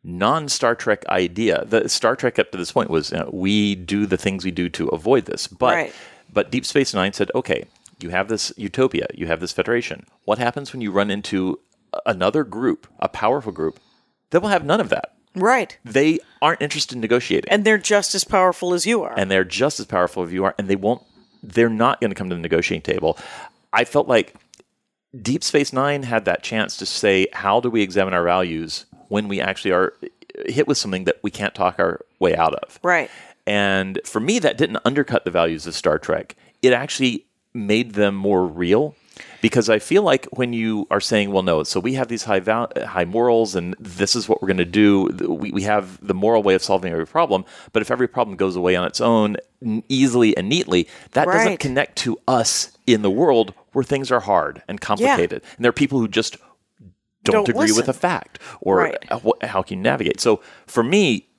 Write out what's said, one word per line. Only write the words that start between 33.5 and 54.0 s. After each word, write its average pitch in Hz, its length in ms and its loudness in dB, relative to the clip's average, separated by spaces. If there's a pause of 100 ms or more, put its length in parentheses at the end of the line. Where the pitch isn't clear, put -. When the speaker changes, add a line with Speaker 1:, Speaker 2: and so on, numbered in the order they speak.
Speaker 1:
for - 160 -6
me, 196 200 0
that 156 180 0
didn't 123 280 -2
undercut 139 380 0
the 87 80 -4
values 82 360 0
of 82 80 -10
Star 78 240 0
Trek. - 360 -4 (260)
It 127 120 6
actually 127 520 -2 (280)
made 110 400 0
them 101 220 2
more 95 300 2
real, 90 500 0 (460)
because 113 280 2
I 107 100 4
feel 190 240 2
like 139 300 2
when 123 180 -2
you 110 400 -2
are 104 80 2
saying, 101 320 0
"Well, 95 120 2
no, 82 200 2
so - 160 -2
we 120 140 -2
have 127 160 -2
these 117 160 -6
high 98 160 2
val-, 110 300 -2 (140)
high 87 200 -2
morals, 113 500 2
and 87 240 -4
this 101 380 -2
is 107 100 -6
what - 140 2
we're 95 80 -2
gonna 92 160 2
do. 101 420 4 (100)
Th-, - 120 -2
we, 76 220 -6
we 95 120 -4
have 98 420 -2
the 98 80 2
moral 107 300 4
way 95 120 6
of 92 80 2
solving 92 280 0
every 80 160 -2
problem, 131 380 0 (260)
but 110 100 2
if 104 80 -6
every 123 200 0
problem 110 260 -2
goes 92 220 0
away 90 180 2
on 90 100 0
its - 140 -6
own, 110 380 2 (280)
n-, 110 220 -2
easily 123 480 4
and 92 140 -2
neatly, 90 400 0 (220)
that 139 160 2
doesn't 214 200 2
Speaker 2:
Right. 190 120 -2
Speaker 1:
connect 135 400 -2
to - 280 -4
us - 580 0
in 113 180 4
the 98 80 4
world 113 420 2 (180)
where 131 120 0
things 135 280 -2